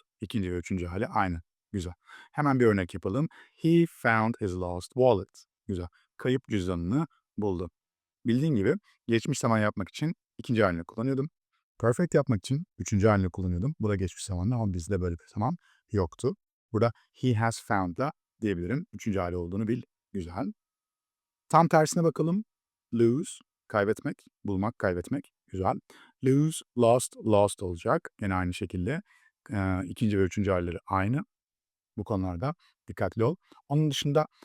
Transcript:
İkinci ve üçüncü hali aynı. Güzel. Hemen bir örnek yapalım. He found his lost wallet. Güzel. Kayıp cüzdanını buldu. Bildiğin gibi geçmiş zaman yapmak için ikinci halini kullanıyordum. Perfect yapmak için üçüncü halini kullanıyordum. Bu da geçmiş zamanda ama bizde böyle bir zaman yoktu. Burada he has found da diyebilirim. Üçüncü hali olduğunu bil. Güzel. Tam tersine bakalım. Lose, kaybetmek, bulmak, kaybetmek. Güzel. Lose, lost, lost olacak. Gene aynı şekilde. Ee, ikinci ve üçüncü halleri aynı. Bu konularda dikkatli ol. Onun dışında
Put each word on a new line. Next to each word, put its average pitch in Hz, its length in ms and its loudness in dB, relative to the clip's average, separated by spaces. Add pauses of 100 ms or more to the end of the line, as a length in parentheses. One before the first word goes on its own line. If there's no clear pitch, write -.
(200)
İkinci 98 320 -4
ve 90 40 -2
üçüncü 87 300 -4
hali 92 200 -4
aynı. 92 340 -2 (320)
Güzel. 90 200 -6 (400)
Hemen 143 280 2
bir 120 60 8
örnek 101 280 4
yapalım. 104 340 -2 (260)
He 170 320 4 (160)
found 113 380 4
his 92 140 -2
lost 87 380 -6
wallet. 120 540 2 (200)
Güzel. 90 200 -6 (300)
Kayıp 131 340 -2
cüzdanını 95 560 -2 (300)
buldu. 92 340 -4 (560)
Bildiğin 135 280 2
gibi 107 200 2 (320)
geçmiş 117 320 0
zaman 117 200 2
yapmak 104 300 -2
için 160 260 -4 (240)
ikinci 113 240 0
halini 87 220 2
kullanıyordum. 135 420 -4 (540)
Perfect 170 340 2
yapmak 131 240 2
için 147 260 -4 (140)
üçüncü 101 300 2
halini 98 220 4
kullanıyordum. 90 500 -2
Bu 107 80 0
da 104 80 0
geçmiş 92 280 -6
zamanda 92 300 -2
ama 110 180 -2
bizde 90 280 -4
böyle 87 140 -2
bir - 200 -14
zaman 123 220 -2 (340)
yoktu. 110 460 -2 (360)
Burada 113 200 2 (200)
he 127 220 0
has 113 320 0
found 95 300 -2
da 139 160 -2 (280)
diyebilirim. 101 520 -2
Üçüncü 98 260 -4
hali 87 180 -2
olduğunu 95 320 -4
bil. 120 140 -2 (300)
Güzel. 95 400 -6 (960)
Tam 160 200 4
tersine 165 360 4
bakalım. 165 400 0 (500)
Lose, 117 360 2 (380)
kaybetmek, 107 480 0 (280)
bulmak, 101 340 -4
kaybetmek. 95 540 -4 (140)
Güzel. 95 280 -2 (500)
Lose, 143 340 2 (200)
lost, 120 380 4
lost 104 460 4
olacak. 101 560 -2
Gene 98 160 -2
aynı 90 200 0
şekilde. 101 480 -6 (480)
Ee, 95 340 0
ikinci 104 340 -2
ve 98 40 4
üçüncü 95 280 0
halleri 87 360 -2
aynı. 101 340 -2 (760)
Bu 104 80 -6
konularda 95 500 -4 (340)
dikkatli 107 360 -2
ol. 156 120 0 (320)
Onun 151 220 2
dışında 147 360 0 (180)